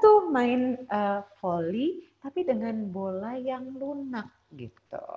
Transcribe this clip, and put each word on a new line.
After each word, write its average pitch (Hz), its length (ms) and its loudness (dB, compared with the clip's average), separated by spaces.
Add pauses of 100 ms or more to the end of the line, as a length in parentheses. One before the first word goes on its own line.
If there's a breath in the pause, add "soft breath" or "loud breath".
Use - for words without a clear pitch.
tuh 415 320 8
main, 247 480 2
eh, 202 380 0 (180)
volley, 190 800 -2
tapi 277 240 -6
dengan 220 480 -2
bola 190 480 -6
yang 262 400 -6
lunak 269 480 -8 (240)
gitu. - 480 -14 (180)